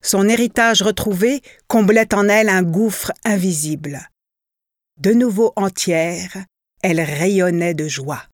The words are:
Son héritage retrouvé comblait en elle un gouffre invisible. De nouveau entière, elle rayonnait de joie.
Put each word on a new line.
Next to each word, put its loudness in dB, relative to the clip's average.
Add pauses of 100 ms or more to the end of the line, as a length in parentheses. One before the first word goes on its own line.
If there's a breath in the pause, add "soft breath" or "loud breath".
Son 0
héritage 2
retrouvé 0 (260 loud breath)
comblait 4
en 2
elle 4
un 2
gouffre -2 (120)
invisible. -4 (960)
De 2
nouveau 2
entière, -2 (380)
elle 0
rayonnait 0
de -4
joie. -8